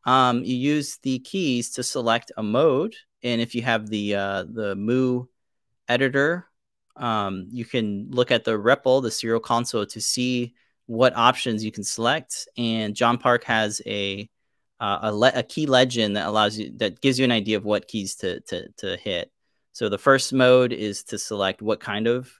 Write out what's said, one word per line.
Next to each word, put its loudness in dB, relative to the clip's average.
um, 4
you -4
use -2
the -2
keys -4
to -6
select -2
a -6
mode. 2
And -2
if -4
you -4
have -2
the, -2
uh, -4
the -6
Mu 0
editor, 0
um, -4
you -8
can -4
look 2
at 2
the 0
repl, 2
the -2
serial -2
console, -2
to -14
see -2
what 4
options 2
you -4
can -12
select. -4
And -2
John 2
Park 2
has 0
a, -6
uh, -2
a -2
le-, 4
a -2
key -4
legend 2
that -4
allows 2
you, -10
that -4
gives 2
you 4
an 2
idea 0
of -2
what 0
keys -6
to, -6
to, -10
to -6
hit. -6
So -4
the -2
first 4
mode 6
is -6
to -10
select -4
what -2
kind -4
of -2